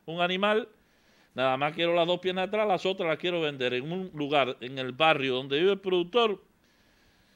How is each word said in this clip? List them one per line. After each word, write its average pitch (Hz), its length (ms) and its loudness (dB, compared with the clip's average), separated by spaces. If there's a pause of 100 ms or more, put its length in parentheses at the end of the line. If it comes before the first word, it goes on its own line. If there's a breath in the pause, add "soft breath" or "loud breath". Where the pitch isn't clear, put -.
un 165 140 -8
animal, 190 480 2 (680 soft breath)
nada 131 220 2
más 143 180 0
quiero 170 220 0
las 170 100 4
dos 175 140 0
piernas 185 240 -2
de 185 60 -4
atrás, 214 180 0
las 185 180 0
otras 190 220 0
las 156 100 0
quiero 175 220 -2
vender 135 340 -2
en 127 160 -4
un 185 240 -6
lugar, 143 460 0
en 131 200 -10
el 127 120 -6
barrio 135 440 2
donde 139 240 -2
vive 185 120 4
el 196 80 -2
productor, 190 640 0 (920 soft breath)